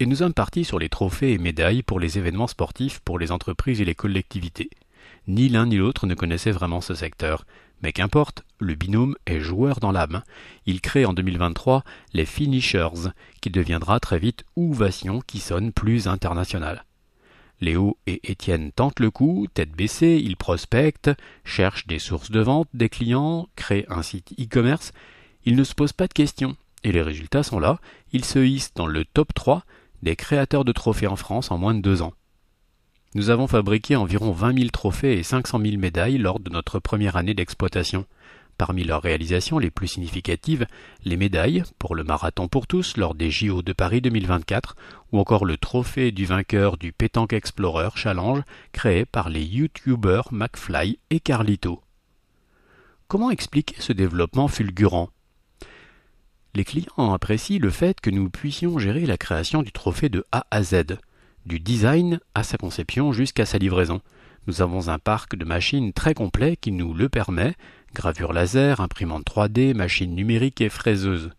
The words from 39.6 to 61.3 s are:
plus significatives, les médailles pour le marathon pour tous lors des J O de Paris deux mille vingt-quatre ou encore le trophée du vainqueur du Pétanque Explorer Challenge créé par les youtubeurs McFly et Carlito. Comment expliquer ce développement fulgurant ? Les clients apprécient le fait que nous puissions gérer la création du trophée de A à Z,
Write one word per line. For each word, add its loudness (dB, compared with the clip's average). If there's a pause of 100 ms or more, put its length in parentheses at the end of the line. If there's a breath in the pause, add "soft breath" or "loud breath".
plus -6
significatives, -4 (380 loud breath)
les -2
médailles 2 (160)
pour -4
le -4
marathon -2
pour 0
tous 0
lors 0
des -2
J 0
O 0
de -4
Paris 0
deux 2
mille 0
vingt-quatre -2 (360 loud breath)
ou 4
encore 4
le 0
trophée -2
du -2
vainqueur 2
du -10
Pétanque 0
Explorer -2
Challenge 0 (300 loud breath)
créé 2
par -2
les -2
youtubeurs 0
McFly -4 (100)
et 0
Carlito. 0 (1300 soft breath)
Comment 2
expliquer -2
ce -4
développement 2
fulgurant ? 2 (1500 loud breath)
Les 0
clients 0
apprécient 0
le 2
fait 0
que -2
nous 0
puissions -4
gérer 0
la 0
création -2
du -10
trophée -2
de -2
A -2
à 0
Z, 0 (460 soft breath)